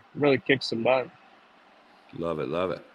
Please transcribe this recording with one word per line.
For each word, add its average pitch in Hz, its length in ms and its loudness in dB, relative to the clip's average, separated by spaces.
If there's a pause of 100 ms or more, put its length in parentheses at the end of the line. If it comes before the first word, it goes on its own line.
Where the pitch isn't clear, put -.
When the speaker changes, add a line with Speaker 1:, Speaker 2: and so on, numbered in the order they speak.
(140)
Speaker 1:
really 135 240 2
kicked 131 260 0
some 117 200 -4
butt. 127 240 2 (1080)
Speaker 2:
Love 82 220 -4
it, 67 100 -4
love 87 220 -2
it. - 140 -8 (100)